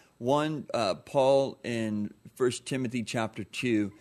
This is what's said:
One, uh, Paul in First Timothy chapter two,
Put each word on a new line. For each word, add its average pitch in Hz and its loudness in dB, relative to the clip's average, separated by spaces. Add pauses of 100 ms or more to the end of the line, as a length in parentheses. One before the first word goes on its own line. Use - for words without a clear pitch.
(180)
One, 147 0
uh, 107 0
Paul 135 2
in 110 -2 (220)
First - 0
Timothy 127 -4
chapter 110 -4
two, 107 0